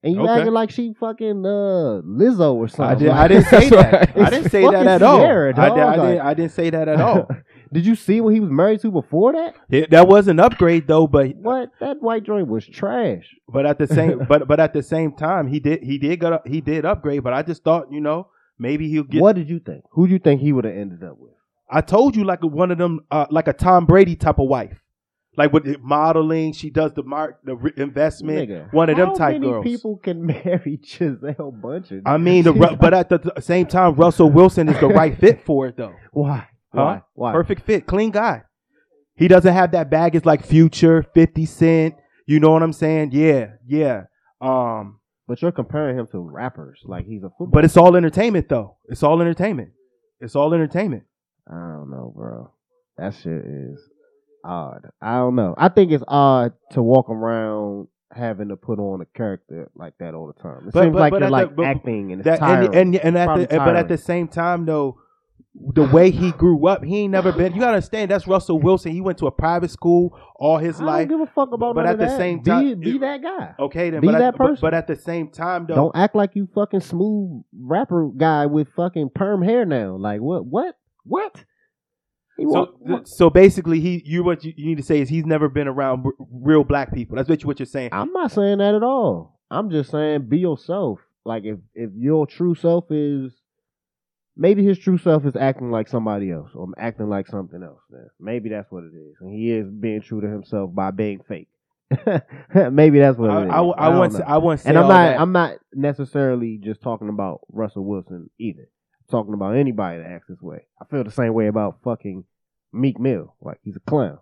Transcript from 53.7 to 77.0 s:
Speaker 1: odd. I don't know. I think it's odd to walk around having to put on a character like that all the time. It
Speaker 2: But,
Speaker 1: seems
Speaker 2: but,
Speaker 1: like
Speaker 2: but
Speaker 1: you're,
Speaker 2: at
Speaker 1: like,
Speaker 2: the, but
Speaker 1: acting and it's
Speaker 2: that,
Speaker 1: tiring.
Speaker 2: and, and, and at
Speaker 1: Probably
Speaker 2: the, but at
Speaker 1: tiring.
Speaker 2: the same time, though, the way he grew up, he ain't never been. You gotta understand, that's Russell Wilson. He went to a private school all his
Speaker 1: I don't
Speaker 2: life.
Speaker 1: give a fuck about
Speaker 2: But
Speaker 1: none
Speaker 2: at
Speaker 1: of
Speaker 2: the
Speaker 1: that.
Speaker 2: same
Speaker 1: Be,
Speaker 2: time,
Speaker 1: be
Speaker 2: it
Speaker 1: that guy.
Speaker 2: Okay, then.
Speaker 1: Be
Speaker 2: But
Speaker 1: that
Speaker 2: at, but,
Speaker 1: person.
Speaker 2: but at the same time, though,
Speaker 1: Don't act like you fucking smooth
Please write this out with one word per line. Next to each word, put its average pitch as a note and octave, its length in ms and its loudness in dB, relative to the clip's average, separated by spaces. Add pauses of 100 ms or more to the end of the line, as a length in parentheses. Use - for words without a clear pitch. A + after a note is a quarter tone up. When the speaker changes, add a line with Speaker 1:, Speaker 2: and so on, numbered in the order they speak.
Speaker 1:
odd. - 460 -12 (100)
I A#2 180 -6
don't B2+ 180 -2
know. G2 200 -2
I E3+ 120 2
think F3+ 240 2
it's C3+ 160 -2
odd C3+ 440 2 (200)
to C3 100 -2
walk B2 260 4
around A2 800 -6 (240)
having A2 360 -8
to G2 80 -12
put G#2+ 220 -8
on G2 220 -6
a E2+ 60 -14 (100)
character F#2+ 580 -10
like E2 240 -20
that E2 160 -14
all D#2+ 120 -16
the - 160 -20
time. D2 260 -16
It A#2 60 -16
Speaker 2:
But, F3 100 4
Speaker 1:
seems E3 80 4
Speaker 2:
but, F#3 80 0
Speaker 1:
like D3+ 120 4
Speaker 2:
but G3 80 -2
Speaker 1:
you're, F#3+ 60 0
Speaker 2:
at F3+ 60 0
Speaker 1:
like, E3+ 180 2
Speaker 2:
the, C#3+ 40 -20
but E3 120 -2
Speaker 1:
acting A2+ 460 -6
and F#2 80 -12
it's - 40 -14
Speaker 2:
that, D#3+ 160 2
Speaker 1:
tiring. F3+ 340 2
Speaker 2:
and, F#3 200 4
and, - 20 0
and F3 220 0
at F3 80 0
Speaker 1:
Probably E3 200 0
Speaker 2:
the, D#3 120 -2
but D#3 100 2
at E3+ 60 4
Speaker 1:
tiring. E3+ 140 0
Speaker 2:
the E3+ 100 -2
same F3 300 -6
time, E3+ 380 -4
though, D3 320 -4 (720)
the D#3 120 4
way E3 260 6
he E3+ 220 -2
grew E3 340 2
up, F#3+ 180 0
he F#3 180 -4
ain't G3 100 -4
never F#3+ 200 0
been. E3+ 220 -2
You G#3 60 -4
gotta A#3+ 140 0
understand, G3+ 360 -4
that's G3+ 160 -2
Russell F3+ 320 -2
Wilson. F3+ 340 0
He F3 80 -6
went F#3 180 -6
to D#3+ 100 -4
a - 20 -2
private E3+ 400 -4
school F3 480 0 (180)
all D#3 220 0
his - 180 -4
Speaker 1:
I - 20 -18
don't D#4 80 -6
Speaker 2:
life. D#4 220 -2
Speaker 1:
give D#4 120 -2
a D#4 60 -2
fuck C4+ 260 -4
about A#3 240 -4
Speaker 2:
But A#3 60 -2
Speaker 1:
none A3+ 80 0
Speaker 2:
at A3+ 40 0
Speaker 1:
of G#3+ 60 -6
Speaker 2:
the A3+ 60 0
Speaker 1:
that. C4 120 -4
Speaker 2:
same F3+ 220 -4
Speaker 1:
Be, B2+ 100 0
Speaker 2:
time, B3 300 0
Speaker 1:
be E3+ 160 -4
Speaker 2:
it C4 40 -4
Speaker 1:
that C4+ 220 -6
guy. D#4+ 380 -10
Speaker 2:
Okay, E3 300 -4
then. D#3 100 -6
Speaker 1:
Be E3 80 2
Speaker 2:
But G#3+ 60 4
Speaker 1:
that A#3+ 80 2
Speaker 2:
at, B3 160 -2
but, C4 80 2
Speaker 1:
person. C#4+ 140 -2
Speaker 2:
but D#3+ 140 -2
at E3 140 -4
the - 80 -6
same E3 340 -10
time, F3 360 -8
though, D#3+ 100 -6
Speaker 1:
Don't D3+ 200 0
act G3 200 0
like G3+ 180 -2
you G3+ 200 -6
fucking G3+ 260 -4
smooth F#3+ 600 -6 (140)